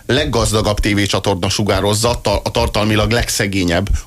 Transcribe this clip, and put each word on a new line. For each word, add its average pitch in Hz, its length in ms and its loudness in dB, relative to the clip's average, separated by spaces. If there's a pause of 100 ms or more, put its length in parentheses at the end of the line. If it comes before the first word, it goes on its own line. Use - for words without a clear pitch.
leggazdagabb 110 720 0
tévécsatorna 101 680 0
sugározza 104 720 0
ta-, 101 220 0
a 110 80 -4
tartalmilag 107 600 0
legszegényebb, 101 760 0 (180)